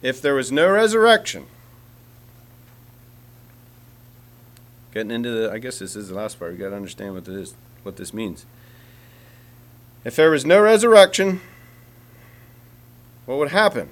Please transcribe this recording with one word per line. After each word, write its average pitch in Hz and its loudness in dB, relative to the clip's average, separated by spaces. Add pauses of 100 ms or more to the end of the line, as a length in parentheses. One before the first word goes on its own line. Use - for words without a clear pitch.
If 127 -6
there 143 0
was 127 -2
no 156 2
resurrection, 214 2 (3500)
getting 107 -8
into 117 -6
the, 113 -4
I 107 -10
guess 127 -12
this 95 -14
is 101 -14
the 92 -12
last 104 -10
part. 85 -12
We 90 -14
gotta 98 -10
understand 98 -14
what 90 -14
this, 95 -14 (300)
what 95 -16
this 90 -16
means. 104 -10 (1600)
If 120 -10
there 160 6
was 139 -2
no 185 6
resurrection, 202 6 (1800)
what 131 -6
would 147 -2
happen? 165 -2